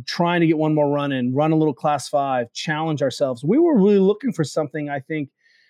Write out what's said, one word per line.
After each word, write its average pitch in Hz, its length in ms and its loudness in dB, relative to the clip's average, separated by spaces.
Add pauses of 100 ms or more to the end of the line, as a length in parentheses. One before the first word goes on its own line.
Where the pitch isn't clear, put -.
trying 175 360 0
to 170 40 4
get 156 120 2
one 156 160 0
more 147 160 2
run 143 200 -2
in, 127 240 -2
run 151 180 2
a 160 40 2
little 156 160 2
class 147 340 -4
five, 135 460 -2
challenge 156 480 -4
ourselves. 131 420 -2
We 180 160 2
were 330 200 4
really 202 200 6
looking 208 360 0
for 160 100 -2
something, 151 460 -6
I 143 100 -4
think, 151 300 -6 (400)